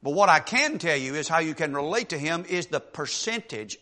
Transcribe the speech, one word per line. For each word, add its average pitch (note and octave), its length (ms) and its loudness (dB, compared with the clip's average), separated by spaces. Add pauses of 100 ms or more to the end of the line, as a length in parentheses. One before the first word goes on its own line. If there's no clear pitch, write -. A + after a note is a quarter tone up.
But C#3 100 -4
what F#3+ 180 6
I D#3 100 8
can C#4+ 400 0
tell D#3 180 2
you C3 160 -4
is D3+ 140 -4
how D#3+ 120 4
you D#3+ 140 -2
can D3 220 -4
relate E3 340 -2
to E3 80 -4
him E3 320 -4
is F3+ 180 -2
the D3 120 -2
percentage C3 1040 -8